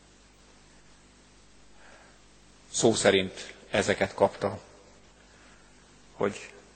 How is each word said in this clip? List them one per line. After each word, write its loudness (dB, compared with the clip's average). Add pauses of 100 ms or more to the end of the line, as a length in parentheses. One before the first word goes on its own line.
(2750)
szó 4
szerint 0 (160)
ezeket 0
kapta, 0 (1500)
hogy -6 (240)